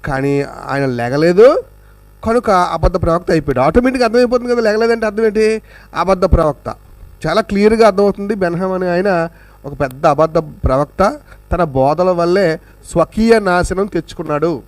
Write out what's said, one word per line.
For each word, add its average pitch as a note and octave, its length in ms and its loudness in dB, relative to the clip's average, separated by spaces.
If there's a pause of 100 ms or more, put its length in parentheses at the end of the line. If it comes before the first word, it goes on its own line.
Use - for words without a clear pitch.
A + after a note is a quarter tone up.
కానీ C#3 360 -2
ఆయన C#3 440 -6
లెగలేదు D#3+ 760 4 (600)
కనుక A3+ 240 0
అబద్ధ F3+ 540 0
ప్రవక్త E3+ 280 0
అయిపోయాడు. C#3+ 280 0
ఆటోమేటిక్గా A#3+ 480 0
అర్థమైపోతుంది A#3+ 460 0
కదా, A#3+ 80 -2
లెగలేదంటే A3+ 440 0
అర్థం G#3+ 200 -2
ఏంటి? A3 360 0 (340)
అబద్ధ F3+ 300 0
ప్రవక్త. D#3 500 0 (520)
చాలా F3+ 140 0
క్లియర్గా G#3+ 460 4
అర్థమవుతుంది. G3+ 480 0
బెన్హామ్ F#3 380 -2
అనే F#3 160 -4
ఆయన F3 400 0 (360)
ఒక C3+ 140 -10
పెద్ద C#3 280 -2
అబద్ధ D#3 300 2
ప్రవక్త. D#3 840 -2 (320)
తన F3 120 0
బోధల D3+ 560 0
వల్లే E3+ 400 0 (320)
స్వకీయ A3 480 2
నాశనం F#3 460 0
తెచ్చుకున్నాడు D#3 840 -4